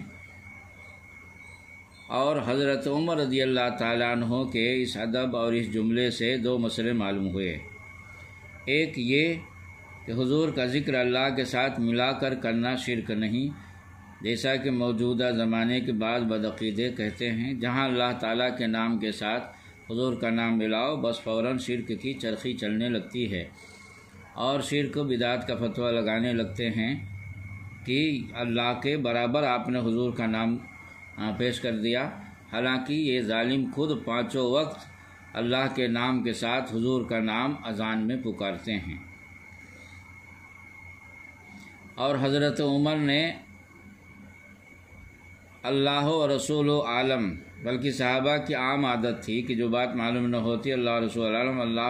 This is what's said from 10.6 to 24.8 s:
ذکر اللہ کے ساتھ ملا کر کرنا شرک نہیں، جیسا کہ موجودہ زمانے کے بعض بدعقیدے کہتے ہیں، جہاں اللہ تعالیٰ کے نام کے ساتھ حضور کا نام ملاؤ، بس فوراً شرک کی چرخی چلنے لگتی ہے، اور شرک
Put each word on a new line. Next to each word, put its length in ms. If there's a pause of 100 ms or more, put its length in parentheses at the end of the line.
ذکر 280
اللہ 420
کے 80
ساتھ 360
ملا 320
کر 220
کرنا 420
شرک 340
نہیں، 380 (760)
جیسا 340
کہ 160
موجودہ 640
زمانے 440
کے 140
بعض 280
بدعقیدے 720
کہتے 360
ہیں، 280
جہاں 240
اللہ 360
تعالیٰ 380
کے 80
نام 320
کے 140
ساتھ 440 (340)
حضور 300
کا 100
نام 280
ملاؤ، 380
بس 240
فوراً 380
شرک 320 (100)
کی 140
چرخی 400
چلنے 340
لگتی 440
ہے، 120 (920)
اور 240
شرک 380 (120)